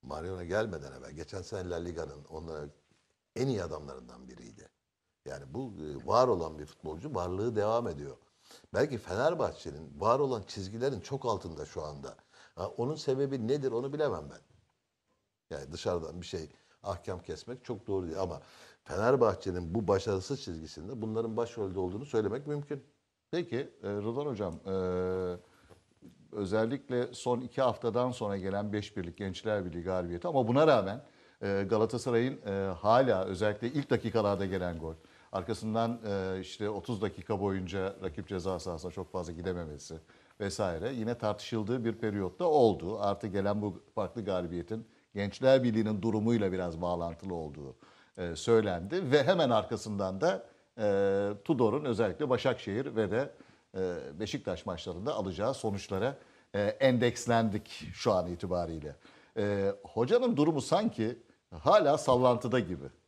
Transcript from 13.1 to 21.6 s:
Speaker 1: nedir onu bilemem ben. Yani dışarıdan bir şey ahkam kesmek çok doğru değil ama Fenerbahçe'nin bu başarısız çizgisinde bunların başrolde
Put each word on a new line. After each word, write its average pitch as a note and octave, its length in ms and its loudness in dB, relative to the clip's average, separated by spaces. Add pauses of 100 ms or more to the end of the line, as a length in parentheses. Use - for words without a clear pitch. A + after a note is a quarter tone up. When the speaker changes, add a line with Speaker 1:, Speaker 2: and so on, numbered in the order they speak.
Speaker 1:
nedir C3+ 240 2
onu B2+ 220 -2
bilemem C3 380 -2
ben. - 80 -18 (1120)
Yani C#2+ 220 -10
dışarıdan F2 500 -4
bir E2+ 40 -12
şey D#2+ 240 -8 (340)
ahkam F#2+ 360 -6
kesmek F2+ 460 -12
çok G#2 220 -8
doğru F#2+ 180 0
değil E2+ 160 -4
ama E2 200 -4 (420)
Fenerbahçe'nin F#2+ 920 2
bu A2 120 0
başarısız G2 540 2
çizgisinde E2+ 600 -10
bunların A2 360 -2
başrolde G#2 420 -4